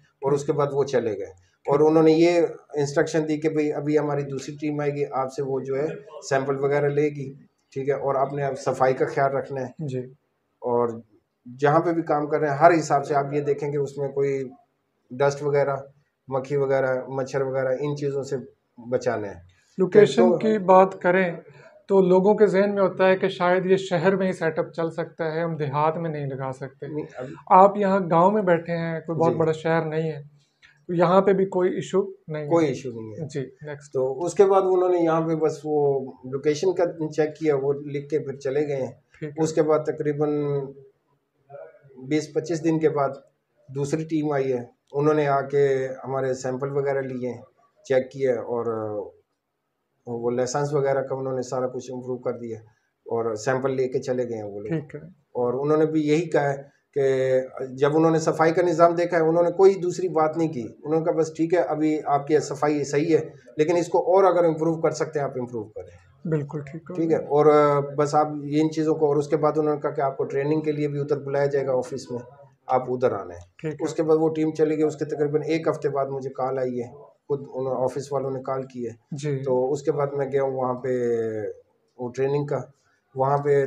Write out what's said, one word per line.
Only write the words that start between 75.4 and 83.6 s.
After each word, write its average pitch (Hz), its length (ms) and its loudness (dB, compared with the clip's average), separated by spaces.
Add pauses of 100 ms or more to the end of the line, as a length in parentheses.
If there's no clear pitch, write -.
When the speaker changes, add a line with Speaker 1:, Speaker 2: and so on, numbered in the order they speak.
Speaker 1:
एक 160 200 0
हफ्ते 143 220 -4
बाद 139 180 -2
मुझे 135 220 -8
call 131 280 -4
आई 127 160 -4
है, 120 160 -8 (380)
खुद 131 260 -4
उन 131 120 -4
office 127 460 -4
वालों 135 180 -2
ने 135 100 -6
call 135 220 -6
की 127 200 -10
है। 113 120 -8 (180)
Speaker 2:
जी। 143 240 -4
Speaker 1:
तो 131 300 0
उसके 147 240 -2
बाद 143 220 0
मैं 139 160 -2
गया 135 120 0
हूँ 135 140 -2
वहाँ 127 180 -2 (120)
पे 127 60 -2 (1080)
वो 123 120 -8
training 139 380 -2
का, 139 140 -4 (540)
वहाँ 135 220 2
पे 139 300 2